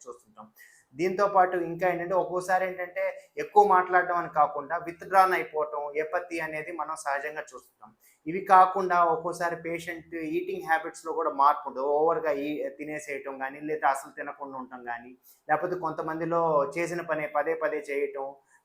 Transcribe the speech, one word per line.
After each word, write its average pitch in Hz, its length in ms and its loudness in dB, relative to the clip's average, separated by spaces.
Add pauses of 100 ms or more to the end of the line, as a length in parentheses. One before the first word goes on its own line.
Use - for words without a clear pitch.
చూస్తుంటాం. 110 400 -18 (460)
దీంతో 185 340 2
పాటు 180 300 4
ఇంకా 170 320 -2
ఏంటంటే 175 240 -2
ఒక్కోసారి 180 520 0
ఏంటంటే 185 720 -6
ఎక్కువ 202 260 6
మాట్లాడడం 180 520 4
అని 170 140 -2
కాకుండా 147 480 0
విత్‌డ్రాన్ 180 560 2
అయిపోవటం, 151 600 -4
ఎపతి 165 440 -4
అనేది 156 320 -6
మనం 156 240 -6
సహజంగా 147 460 -4
చూస్తుంటాం. - 540 -18 (320)
ఇవి 180 140 -4
కాకుండా 185 600 6
ఒక్కోసారి 170 520 0
పేషెంట్ 165 600 -8
ఈటింగ్ 170 520 -4
హ్యాబిట్స్‌లో 160 460 -2
కూడా 156 160 -2
మార్పు 143 400 4
ఉంటుంది. 131 180 -4
ఓవర్‌గా 160 440 2
ఈ-, 139 380 -4
తినేసేయటం 139 680 -10
కానీ, 135 200 -8
లేదా 151 280 0
అసలు 135 240 0
తినకుండా 143 460 -10
ఉండటం 127 280 -12
కానీ, 120 320 -10 (320)
లేకపోతే 170 260 0
కొంతమందిలో 160 1040 0
చేసిన 170 240 -2
పనే 151 340 -4
పదే 147 180 0
పదే 151 360 -2
చేయటం, 139 460 -4 (300)